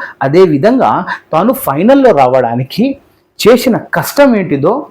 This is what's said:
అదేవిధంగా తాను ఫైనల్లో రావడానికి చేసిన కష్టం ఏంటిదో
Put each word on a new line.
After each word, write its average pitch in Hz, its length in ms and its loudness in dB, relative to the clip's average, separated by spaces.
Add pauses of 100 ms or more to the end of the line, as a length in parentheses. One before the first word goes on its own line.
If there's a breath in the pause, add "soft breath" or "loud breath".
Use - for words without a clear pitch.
(220 loud breath)
అదేవిధంగా 160 840 2 (260 loud breath)
తాను 190 200 0
ఫైనల్లో 226 580 2
రావడానికి 131 840 0 (520)
చేసిన 240 280 2
కష్టం 240 600 -2
ఏంటిదో 170 540 -2